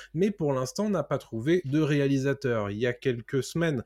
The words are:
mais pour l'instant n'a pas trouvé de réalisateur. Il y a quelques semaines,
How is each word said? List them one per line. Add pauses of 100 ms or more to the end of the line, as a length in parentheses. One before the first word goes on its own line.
(140)
mais
pour
l'instant
n'a
pas
trouvé
de
réalisateur.
Il
y
a
quelques
semaines,